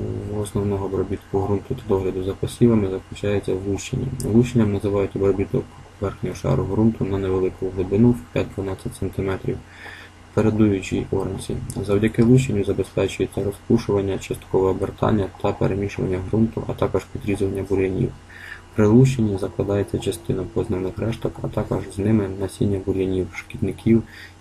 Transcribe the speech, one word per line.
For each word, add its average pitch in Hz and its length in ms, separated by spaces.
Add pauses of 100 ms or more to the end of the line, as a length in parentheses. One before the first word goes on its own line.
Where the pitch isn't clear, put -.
(340)
в 104 60
основного 101 460
обробітку 95 540
ґрунту 98 340
та - 140
догляду 95 360
за 95 80
посівами 110 560
заключається 95 680
в 95 140
лущенні. 98 380 (180)
Лущенням 110 480
називають 101 440
обробіток 98 480 (360)
верхнього 92 360
шару 92 280
ґрунту 107 400
на 95 140
невелику 92 580
глибину 98 340
в 120 80 (140)
п'ять-дванадцять 98 640
сантиметрів 95 600 (760)
передуючій 104 760
оренці. 95 460 (300)
Завдяки 107 360
лущенню 113 420
забезпечується 98 800
розпушування, 101 720
часткове 95 500
обертання 98 580 (160)
та 101 100
перемішування 98 680 (100)
ґрунту, 110 400
а - 40
також 98 320
підрізування 98 640
бур'янів. 92 440 (640)
При 107 120
лущенні 113 520
закладається 98 600
частина 95 440 (120)
познавних 92 440
решток, 113 340 (100)
а 98 60
також 101 340 (120)
з - 40
ними 104 300 (120)
насіння 98 460
бур'янів, 95 480
шкідників - 680 (380)